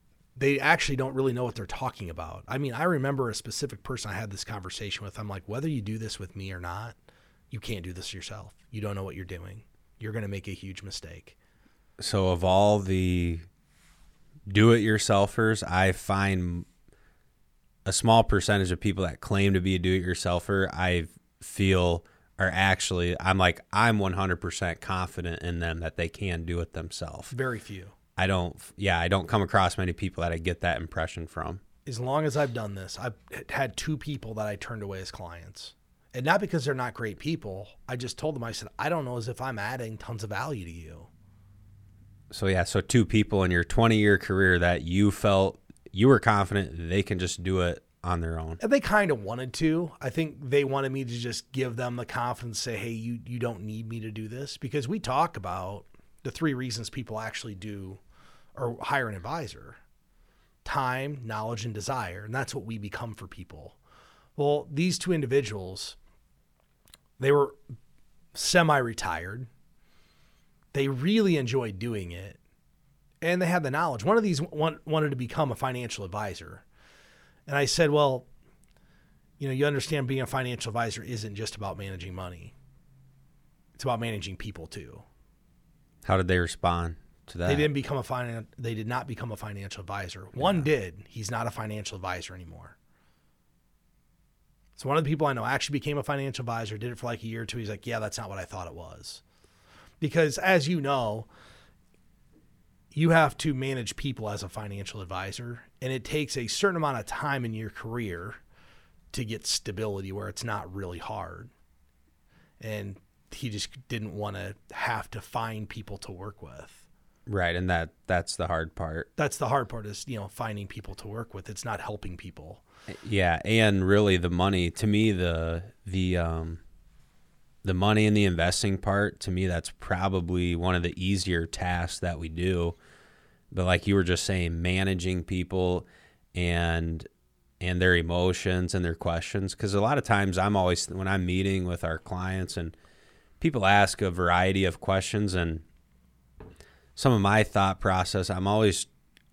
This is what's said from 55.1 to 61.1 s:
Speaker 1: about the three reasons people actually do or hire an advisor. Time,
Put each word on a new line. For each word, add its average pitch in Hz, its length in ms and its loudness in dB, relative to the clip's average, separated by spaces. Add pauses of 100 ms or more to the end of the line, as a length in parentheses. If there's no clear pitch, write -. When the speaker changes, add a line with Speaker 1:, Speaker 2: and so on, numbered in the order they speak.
Speaker 1:
about 95 480 -8 (380)
the 131 80 -6
three 151 240 0
reasons 120 360 -6
people 113 280 -8
actually 110 360 -8
do 98 440 -10 (580)
or 120 260 -4
hire 135 260 0
an 104 80 -6
advisor. 127 600 -10 (880)
Time, 135 600 -2